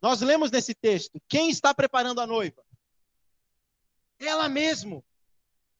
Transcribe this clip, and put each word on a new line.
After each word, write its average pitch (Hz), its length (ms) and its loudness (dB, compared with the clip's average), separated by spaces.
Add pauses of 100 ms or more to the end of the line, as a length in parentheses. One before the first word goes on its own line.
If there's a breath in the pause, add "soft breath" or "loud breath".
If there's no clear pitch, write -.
Nós 226 200 2
lemos 285 300 4
nesse 240 240 -2
texto. - 540 -2
Quem 320 220 2
está 277 240 2
preparando 247 460 0
a 240 60 -4
noiva? 220 380 -4 (1500)
Ela 311 300 -2
mesmo. 269 560 -4 (760)